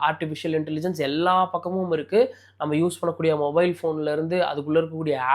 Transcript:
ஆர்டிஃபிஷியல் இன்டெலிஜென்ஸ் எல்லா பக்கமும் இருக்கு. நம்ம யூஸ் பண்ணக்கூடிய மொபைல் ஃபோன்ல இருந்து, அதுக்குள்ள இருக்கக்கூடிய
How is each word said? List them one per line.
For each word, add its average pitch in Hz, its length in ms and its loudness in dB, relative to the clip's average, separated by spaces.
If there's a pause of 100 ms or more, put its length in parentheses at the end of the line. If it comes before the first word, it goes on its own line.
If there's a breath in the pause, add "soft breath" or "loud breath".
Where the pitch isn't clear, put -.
ஆர்டிஃபிஷியல் 160 580 -2
இன்டெலிஜென்ஸ் 156 420 -4
எல்லா 156 340 2 (120)
பக்கமும் 180 460 -4
இருக்கு. 160 280 2 (380 loud breath)
நம்ம 151 160 -2
யூஸ் 170 260 2
பண்ணக்கூடிய 165 380 0
மொபைல் 165 440 2
ஃபோன்ல 156 300 -2
இருந்து, 160 300 -2
அதுக்குள்ள 147 360 -2
இருக்கக்கூடிய 160 380 -4 (180)